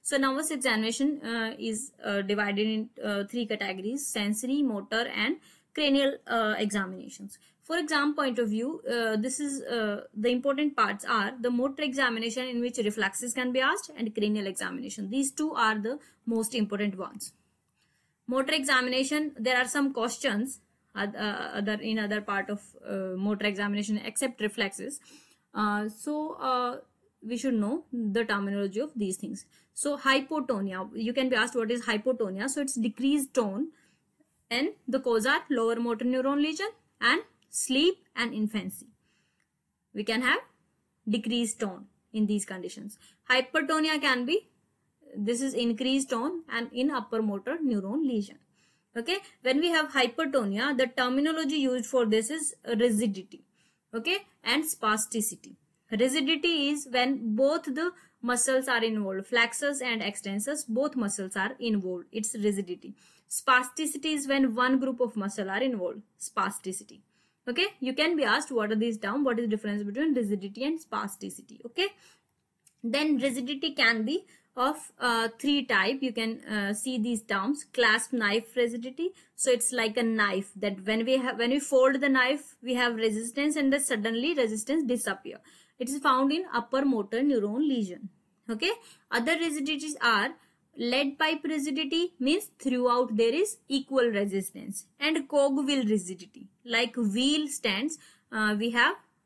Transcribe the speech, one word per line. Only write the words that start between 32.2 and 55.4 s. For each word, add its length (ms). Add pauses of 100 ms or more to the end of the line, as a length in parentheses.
So 100
it's 160
decreased 580
tone 360 (840)
and 200 (160)
the 120
cause 260
are 140 (100)
lower 280
motor 260
neuron 380
lesion 260 (320)
and 220 (280)
sleep 640
and 200
infancy. 540 (1080)
We 80
can 180
have 200 (680)
decreased 520
tone 240 (260)
in 160
these 180
conditions. 540 (320)
Hypertonia 720
can 240
be, 240 (680)
this 260
is 120
increased 560
tone 400
and 240
in 180
upper 300
motor 440
neuron 400
lesion. 320 (600)
Okay, 220 (240)
when 180
we 80
have 240
hypertonia, 840
the 100
terminology 680
used 300
for 200
this 240
is 240 (140)
rigidity, 800 (500)
okay, 220 (260)
and 220
spasticity. 880 (360)